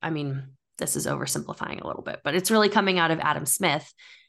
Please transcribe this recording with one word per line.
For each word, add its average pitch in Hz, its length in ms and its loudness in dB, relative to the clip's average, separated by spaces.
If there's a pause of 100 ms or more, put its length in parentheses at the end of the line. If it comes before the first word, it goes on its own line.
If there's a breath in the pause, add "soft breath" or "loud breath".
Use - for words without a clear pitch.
I 160 80 -4
mean, 139 380 -4 (300)
this - 180 -2
is 73 100 -2
oversimplifying - 760 -4
a - 60 -12
little - 160 -8
bit, - 200 -8
but 147 120 -2
it's 185 160 0
really 214 180 6
coming 196 300 4
out 165 120 4
of 160 100 0
Adam 151 260 0
Smith. 156 440 0 (380 loud breath)